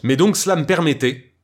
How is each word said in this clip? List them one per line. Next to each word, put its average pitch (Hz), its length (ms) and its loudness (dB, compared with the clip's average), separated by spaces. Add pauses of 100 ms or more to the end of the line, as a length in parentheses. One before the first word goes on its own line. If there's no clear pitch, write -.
Mais 131 120 0
donc, 185 220 2
cela 190 180 -2
me 156 100 -2
permettait, 143 680 -2 (100)